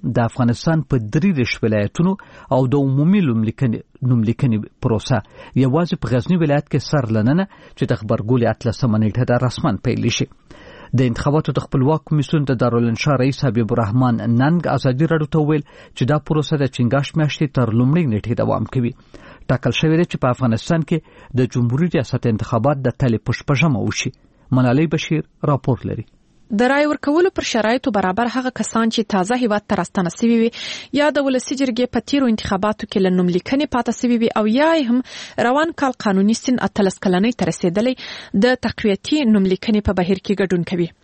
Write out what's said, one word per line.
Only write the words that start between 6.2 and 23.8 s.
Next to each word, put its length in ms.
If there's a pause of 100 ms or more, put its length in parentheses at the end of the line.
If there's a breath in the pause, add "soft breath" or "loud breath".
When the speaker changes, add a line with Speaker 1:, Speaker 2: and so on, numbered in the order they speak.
Speaker 1:
ولایت 320
کې 100 (100)
سر 260
لننه 300 (320 loud breath)
چې 120
د 120
غبرګولي 500
اتلسمه 520
نیټه 280
ده 40 (100)
رسماً 260 (160)
پیل 180 (120)
شي. 100 (680 loud breath)
د 160
انتخاباتو 480
د 80
خپلواک 460
کمیسیون 340
د 160
دارالانشا 640
رئیس 220
حبیب 280
الرحمن 480 (200)
ننګ 340
ازادي 380
راډیو 200
ته 80
وویل 240
چې 460
دا 60 (120)
پروسه 320
د 140
چنګاښ 320 (100)
میاشتې 300 (100)
تر 160
لومړۍ 400
نیټې 200 (100)
دوام 320
کوي. 180 (560 loud breath)
ټاکل 300
شوې 200
ده 120
چې 100
په 160
افغانستان 520
کې 80 (440 loud breath)
د 160
جمهوري 400
ریاست 360
انتخابات 520
د 160
تلې 240
په 60 (100)
شپږمه 480